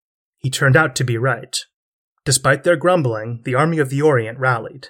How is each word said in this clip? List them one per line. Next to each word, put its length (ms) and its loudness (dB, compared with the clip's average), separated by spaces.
He 120 -4
turned 260 4
out 200 2
to 80 -2
be 140 -2
right. 380 -4
Despite 400 0
their 100 4
grumbling, 720 -2
the 100 -4
Army 240 2
of 120 0
the 120 -2
Orient 380 2
rallied. 500 -4